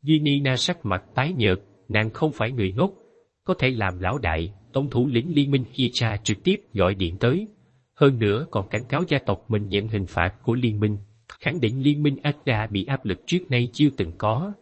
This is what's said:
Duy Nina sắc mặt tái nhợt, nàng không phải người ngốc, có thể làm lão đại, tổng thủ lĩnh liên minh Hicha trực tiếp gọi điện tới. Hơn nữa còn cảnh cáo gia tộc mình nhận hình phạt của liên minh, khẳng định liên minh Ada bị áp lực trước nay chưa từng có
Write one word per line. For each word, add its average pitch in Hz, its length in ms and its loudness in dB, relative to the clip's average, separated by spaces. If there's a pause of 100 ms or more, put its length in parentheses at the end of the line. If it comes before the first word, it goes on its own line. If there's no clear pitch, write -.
Duy 156 160 4
Nina 143 380 2
sắc 175 300 -4
mặt 98 180 -2 (100)
tái 139 220 0
nhợt, 101 240 2 (280)
nàng 107 220 0
không 156 220 -2
phải 117 200 -4
người 101 200 -2
ngốc, 160 180 0 (540)
có 185 140 0
thể 131 120 2
làm 98 280 -2
lão 92 200 -2
đại, 82 340 -2 (200)
tổng 139 180 -2
thủ 123 160 2
lĩnh 139 280 0
liên 143 160 2
minh 135 220 2
Hicha 117 440 -2
trực 104 280 -4
tiếp 190 120 4 (180)
gọi 95 200 2
điện 92 240 -2
tới. 127 300 0 (460)
Hơn 139 240 4
nữa 110 320 0
còn 98 180 -4
cảnh 110 200 -4
cáo 147 200 -2
gia 143 100 2
tộc - 300 -2
mình 104 200 -2
nhận 101 200 0
hình 101 180 -2
phạt 90 360 -2
của 117 120 0
liên 113 260 0
minh, 107 180 0 (420)
khẳng 156 200 -4
định 127 220 0
liên 147 200 2
minh 143 200 2
Ada 123 440 -2
bị 101 180 -2
áp 139 200 -4
lực 95 220 -4
trước 180 240 -2
nay 120 220 2
chưa 151 240 4
từng 82 220 -2
có 135 440 -2